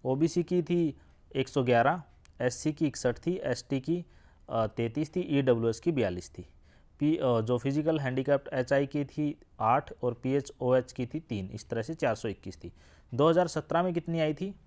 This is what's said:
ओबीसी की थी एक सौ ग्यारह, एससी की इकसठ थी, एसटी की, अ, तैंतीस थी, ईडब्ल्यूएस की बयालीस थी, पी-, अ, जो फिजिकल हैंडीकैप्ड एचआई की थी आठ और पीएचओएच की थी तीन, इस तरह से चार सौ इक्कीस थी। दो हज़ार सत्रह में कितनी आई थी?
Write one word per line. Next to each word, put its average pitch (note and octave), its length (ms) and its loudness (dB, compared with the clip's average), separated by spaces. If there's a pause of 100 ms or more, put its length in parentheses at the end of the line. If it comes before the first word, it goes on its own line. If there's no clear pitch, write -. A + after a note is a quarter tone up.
ओबीसी D3+ 380 0
की F3+ 200 0
थी E3+ 380 0 (360)
एक C3 120 0
सौ C3+ 140 0
ग्यारह, B2 400 4 (380)
एससी B2+ 320 -2
की D3+ 140 0
इकसठ B2 320 -2
थी, F3+ 180 -2
एसटी C3 440 -4
की, E3+ 240 -4 (460)
अ, A2+ 160 0
तैंतीस A#2 500 -4
थी, F3+ 40 0
ईडब्ल्यूएस B2+ 600 2
की E3+ 120 0
बयालीस F#2+ 380 -2
थी, - 160 -16 (520)
पी-, D3+ 200 2
अ, A#2+ 220 2
जो A#2 180 0
फिजिकल D3 400 0
हैंडीकैप्ड C3+ 540 0
एचआई C#3 340 2
की C#3+ 180 -4
थी D3 340 -4 (220)
आठ A#2+ 320 2 (100)
और A#2+ 120 0
पीएचओएच C3 800 0
की B2 140 -6
थी D#3 140 -8
तीन, G2 300 -6
इस - 180 -12
तरह A2+ 140 -4
से D#3+ 120 -8
चार B2+ 200 0
सौ A2+ 140 -6
इक्कीस - 280 -10
थी। - 160 -16 (420)
दो C#3+ 140 4
हज़ार E3+ 200 4
सत्रह D#3+ 340 -2
में F3+ 120 -2
कितनी E3 260 -2
आई D#3 140 2
थी? G3 200 -8 (120)